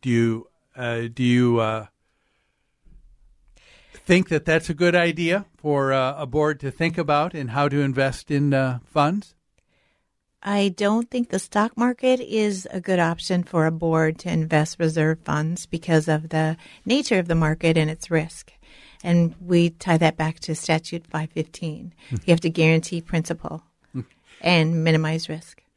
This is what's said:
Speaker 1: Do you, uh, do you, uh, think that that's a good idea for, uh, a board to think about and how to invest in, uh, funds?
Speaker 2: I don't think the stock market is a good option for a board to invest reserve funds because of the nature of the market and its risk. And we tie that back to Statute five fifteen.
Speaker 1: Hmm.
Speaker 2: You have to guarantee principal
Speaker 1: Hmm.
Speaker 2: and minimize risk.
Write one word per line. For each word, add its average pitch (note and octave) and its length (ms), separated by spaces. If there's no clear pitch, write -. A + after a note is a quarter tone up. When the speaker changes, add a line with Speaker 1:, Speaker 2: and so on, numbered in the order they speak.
Speaker 1:
Do C3 80
you, A#2 400
uh, A#2 380
do B2+ 100
you, B2 360
uh, A2 280
think F3+ 340
that D#3 160
that's D#3+ 260
a D#3+ 40
good F3 200
idea E3+ 520
for, C#3 360
uh, C3+ 240
a D3 100
board D3+ 340
to C#3 100
think E3 260
about D#3 380
and C#3 160
how C#3+ 180
to C#3+ 120
invest C3+ 500
in, C#3+ 240
uh, C3 300
funds? D#3+ 500
Speaker 2:
I G3+ 260
don't G#3 420
think A#3+ 200
the G3 100
stock G#3+ 360
market B3+ 440
is G#3 500
a F#3+ 100
good F3+ 200
option E3+ 420
for E3 240
a D#3+ 60
board D#3+ 480
to F3+ 100
invest D#3+ 480
reserve D#3+ 460
funds D#3 420
because E3 400
of D#3+ 220
the D#3 280
nature A#3+ 340
of F3 80
the E3+ 80
market D#3+ 420
and D#3 140
its - 180
risk. E3 440
And E3+ 380
we E3+ 300
tie E3 280
that D#3+ 180
back D#3+ 240
to D#3+ 140
Statute E3 540
five D#3 220
fifteen. D#3+ 640
Speaker 1:
Hmm. B2+ 60
Speaker 2:
You F3 60
have E3 100
to E3 80
guarantee D#3+ 500
principal E3 640
Speaker 1:
Hmm. B2+ 100
Speaker 2:
and E3 440
minimize D#3+ 440
risk. - 360